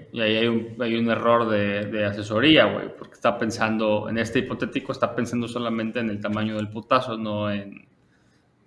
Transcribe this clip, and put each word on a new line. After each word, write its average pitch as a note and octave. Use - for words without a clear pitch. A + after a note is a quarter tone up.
y A#2+
ahí A2
hay A#2
un, A2+
hay A#2
un A#2
error A#2
de, G2+
de G#2+
asesoría, G#2+
güey, G2+
porque -
está A2+
pensando, A2
en A2
este A2+
hipotético, B2+
está A#2+
pensando A#2+
solamente A2+
en A2+
el G#2
tamaño G#2+
del G#2
putazo, A#2
no G#2
en, G2+